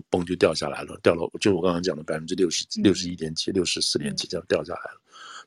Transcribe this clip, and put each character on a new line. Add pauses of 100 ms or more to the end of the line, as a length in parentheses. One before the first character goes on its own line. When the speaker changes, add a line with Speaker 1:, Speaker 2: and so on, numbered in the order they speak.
Speaker 1:
崩
就
掉
下
来
了，
掉
了， (120)
就
我
刚
刚
讲
的
百
分
之
六
十， (120)
Speaker 2:
嗯。
Speaker 1:
六
十
一
点
几，
六
十
四
点
几
Speaker 2:
嗯。
Speaker 1:
这
样
掉
下
来
了， (460)